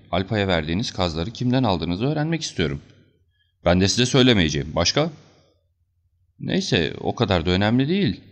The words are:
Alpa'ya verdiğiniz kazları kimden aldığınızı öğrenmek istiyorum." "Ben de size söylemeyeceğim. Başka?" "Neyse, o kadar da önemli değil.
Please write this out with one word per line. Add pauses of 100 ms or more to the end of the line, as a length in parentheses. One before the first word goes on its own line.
(100)
Alpa'ya
verdiğiniz
kazları
kimden
aldığınızı
öğrenmek
istiyorum." (800)
"Ben
de
size
söylemeyeceğim.
Başka?" (1300)
"Neyse,
o
kadar
da
önemli
değil. (120)